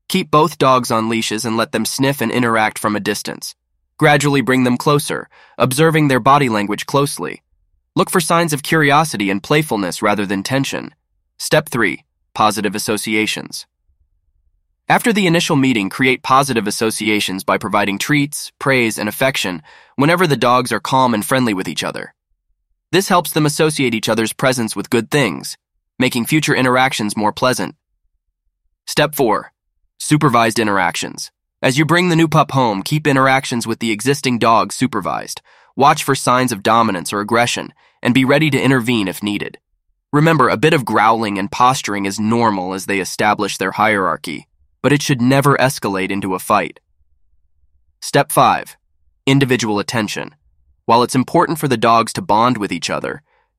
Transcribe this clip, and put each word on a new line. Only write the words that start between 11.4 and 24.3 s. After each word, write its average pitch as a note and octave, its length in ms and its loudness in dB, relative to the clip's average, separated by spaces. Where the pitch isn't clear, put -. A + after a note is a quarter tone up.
three. G2+ 340 -2
Positive G#2 420 0
associations. G#2+ 920 -4
After G3 240 2
the G3 120 2
initial E3+ 300 2
meeting, B2 340 2
create C3 320 0
positive C3 460 2
associations G#2+ 800 -2
by G2 120 0
providing G2+ 400 0
treats, D3 640 -2
praise, B2 380 0
and G#2 100 -4
affection G#2 560 -4
whenever F3 320 2
the C#3 100 2
dogs B2 360 0
are G#2 80 -4
calm C3 320 2
and G#2 120 -2
friendly B2+ 280 0
with F#2 140 -4
each E2+ 160 -6
other. A#1+ 300 -10
This F#3 180 0
helps F3+ 220 0
them D#3 140 0
associate D3 480 0
each A2 160 -2
other's A2 240 0